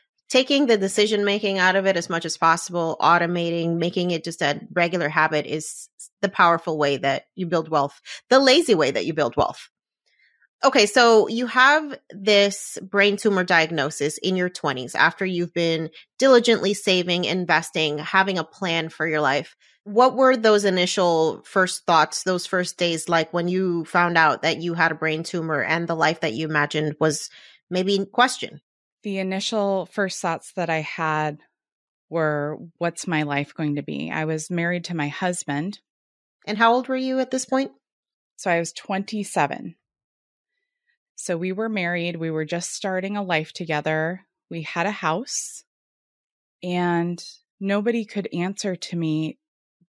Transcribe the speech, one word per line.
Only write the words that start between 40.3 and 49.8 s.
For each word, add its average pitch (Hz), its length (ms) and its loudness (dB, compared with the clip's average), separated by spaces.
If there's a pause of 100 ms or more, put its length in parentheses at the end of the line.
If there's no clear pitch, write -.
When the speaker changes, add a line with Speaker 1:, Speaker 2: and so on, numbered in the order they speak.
Speaker 2:
So 180 200 -6
we 185 160 -4
were 214 160 -4
married. 175 480 -2
We 165 140 -4
were 156 160 -2
just 170 260 -6
starting 190 440 -4
a 202 60 -4
life 165 300 -2
together. 156 760 -4 (240)
We 170 120 -8
had 170 240 -4
a 208 40 -2
house, - 760 -6 (960)
and 175 600 -2 (380)
nobody 208 460 -2
could 196 260 -6
answer 185 420 -4
to - 220 -8
me 156 420 -2 (500)